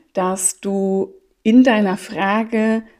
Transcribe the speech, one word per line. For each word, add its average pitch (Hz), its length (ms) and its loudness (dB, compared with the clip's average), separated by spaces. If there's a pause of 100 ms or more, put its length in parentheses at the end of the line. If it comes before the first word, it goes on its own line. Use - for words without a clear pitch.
(120)
dass - 480 -4
du 196 540 -2 (300)
in 240 200 6
deiner 208 320 0
Frage 220 880 -2 (160)